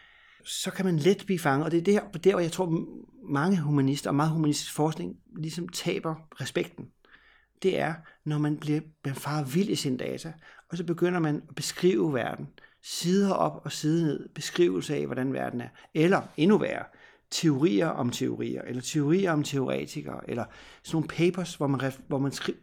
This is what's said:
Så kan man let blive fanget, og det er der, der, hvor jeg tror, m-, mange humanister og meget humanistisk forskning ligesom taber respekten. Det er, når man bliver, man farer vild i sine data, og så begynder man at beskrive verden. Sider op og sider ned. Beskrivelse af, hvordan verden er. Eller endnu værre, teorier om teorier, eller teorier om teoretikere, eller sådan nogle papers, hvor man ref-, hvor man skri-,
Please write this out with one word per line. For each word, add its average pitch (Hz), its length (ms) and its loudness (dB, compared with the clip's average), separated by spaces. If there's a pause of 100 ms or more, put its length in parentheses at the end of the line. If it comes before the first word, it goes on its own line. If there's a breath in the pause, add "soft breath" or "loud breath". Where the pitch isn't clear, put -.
(460 loud breath)
Så - 260 -6
kan 190 140 -2
man 180 120 4
let 180 280 4
blive 185 140 0
fanget, 147 260 2
og 165 60 0
det 170 60 2
er 196 220 4
der, 202 200 -8
der, 185 120 6
hvor 196 80 2
jeg 165 120 0
tror, 185 140 0
m-, - 680 -6
mange 160 260 2
humanister 143 520 2
og 143 60 0
meget 156 160 2
humanistisk 156 420 0
forskning 160 440 -2 (200)
ligesom 160 320 -6
taber - 460 -4 (260)
respekten. - 460 -4 (760 soft breath)
Det 190 160 2
er, 147 140 0 (320 loud breath)
når 151 120 0
man 151 200 0
bliver, 147 240 -2 (240)
man 135 100 -4
farer 147 280 -4
vild 165 260 0
i 196 60 0
sine 139 220 -2
data, - 360 -8 (360 loud breath)
og 170 80 -8
så 180 60 -6
begynder 175 360 0
man 151 160 2 (140)
at - 60 -20
beskrive 175 580 2
verden. 131 340 -4 (360 loud breath)
Sider 190 500 2
op 156 300 0
og 151 80 -6
sider 160 340 2
ned. - 240 -2
Beskrivelse 170 640 0
af, 143 100 -2
hvordan 131 280 -2
verden 127 280 -4
er. 120 60 -10 (260 loud breath)
Eller 160 280 4 (160)
endnu 185 200 6
værre, - 260 -2 (480 loud breath)
teorier 165 560 4
om 139 220 -2
teorier, 120 520 -4
eller 123 200 -8
teorier 165 500 2
om 147 120 2
teoretikere, 139 840 -4
eller 117 160 -4 (380 loud breath)
sådan - 120 -6
nogle 156 120 2
papers, 175 480 0
hvor 147 120 -2
man 135 140 0
ref-, 135 260 -4
hvor 147 100 -2
man 135 140 0
skri-, - 320 -6